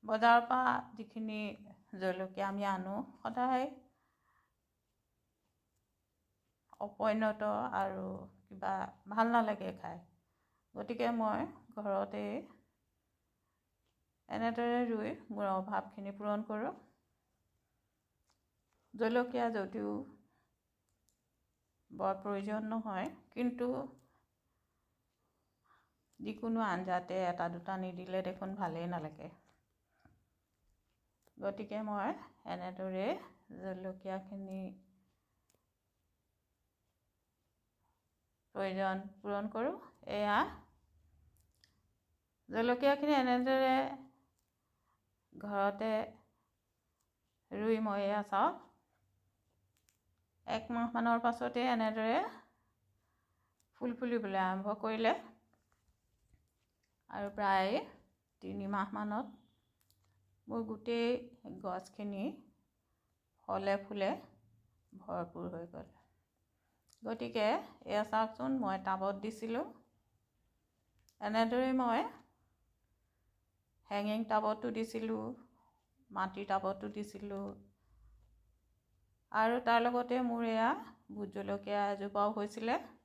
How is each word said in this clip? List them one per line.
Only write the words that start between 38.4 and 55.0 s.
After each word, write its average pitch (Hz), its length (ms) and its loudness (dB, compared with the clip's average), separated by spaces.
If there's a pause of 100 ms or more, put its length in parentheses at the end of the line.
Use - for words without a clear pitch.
প্ৰয়োজন 190 420 0 (200)
পূৰণ 208 320 -4
কৰোঁ। 240 260 -2 (360)
এয়া 208 280 2 (2000)
জলকীয়াখিনি 277 680 4
এনেদৰে 262 600 4 (1600)
ঘৰতে 202 600 0 (1600)
ৰুই 220 300 2
মই 202 220 0
এয়া 208 200 2
চাওক 247 400 2 (1800)
এক 220 220 -2
মাহমানৰ 233 520 2
পাছতে 240 440 2
এনেদৰে 226 520 2 (1600)
ফুল 247 140 -2
ফুলিবলৈ 233 460 0
আৰম্ভ 190 360 0
কৰিলে। 220 360 2 (2000)